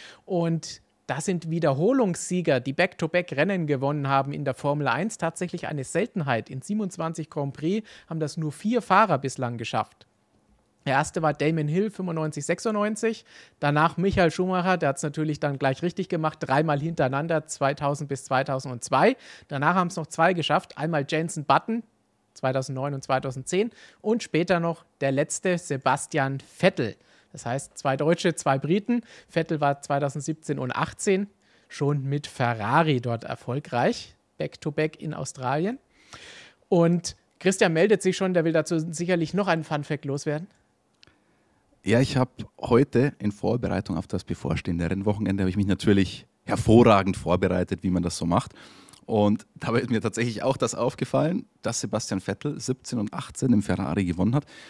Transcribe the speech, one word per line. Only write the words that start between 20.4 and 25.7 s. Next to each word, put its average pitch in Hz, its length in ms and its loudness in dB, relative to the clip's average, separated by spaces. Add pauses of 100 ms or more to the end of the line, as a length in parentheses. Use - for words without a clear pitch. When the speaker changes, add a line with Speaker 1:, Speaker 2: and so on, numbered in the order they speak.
Speaker 1:
einmal 151 280 -2
Jenson 160 380 -4
Button, 220 380 2 (500)
zweitausendneun 135 640 -4
und 135 100 -10
zweitausendzehn, 135 680 -2 (300)
und 220 220 0
später 175 380 0
noch 170 240 -4 (160)
der 139 120 2
letzte, 160 460 0
Sebastian 135 840 -2